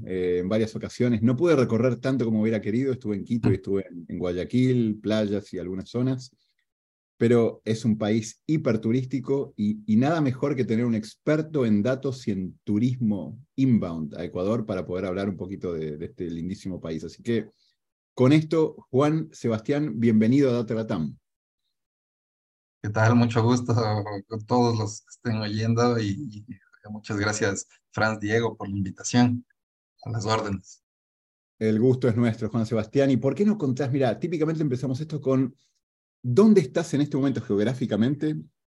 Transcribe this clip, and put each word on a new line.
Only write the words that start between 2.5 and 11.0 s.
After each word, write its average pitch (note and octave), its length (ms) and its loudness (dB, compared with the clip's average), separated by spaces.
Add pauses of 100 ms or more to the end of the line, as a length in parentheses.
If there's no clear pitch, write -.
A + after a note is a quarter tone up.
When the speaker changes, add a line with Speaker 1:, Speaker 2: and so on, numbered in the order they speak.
Speaker 1:
querido. A2+ 320 -2
Estuve G#2+ 240 -4
en F#2+ 80 -6
Quito A2+ 260 0
y G2+ 40 6
estuve F#2+ 360 -2
en, F2 200 -16
en F2+ 100 -8
Guayaquil, G#2+ 840 0
playas G#2 520 -2
y F#2+ 60 -8
algunas F#2 280 -8
zonas. B2+ 480 -4 (800)
Pero A#2 480 4
es A2 200 -2
un G#2+ 140 2
país A2 480 -2
hiperturístico C3 1080 -2
y, G#2+ 300 -2
y G#2+ 100 2
nada C#3 260 2
mejor C#3+ 340 0
que B2 100 0
tener A2+ 200 0
un A#2 100 0
experto D3+ 720 -2